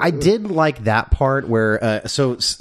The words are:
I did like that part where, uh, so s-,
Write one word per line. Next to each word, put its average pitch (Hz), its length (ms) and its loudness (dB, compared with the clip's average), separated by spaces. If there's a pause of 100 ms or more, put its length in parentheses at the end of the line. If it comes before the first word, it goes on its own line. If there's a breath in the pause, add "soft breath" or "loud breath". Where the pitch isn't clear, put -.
I 175 40 2
did 196 400 0
like 151 340 0
that 110 260 0
part 135 360 0
where, 110 340 2
uh, 110 260 -2
so 131 280 0
s-, - 260 -4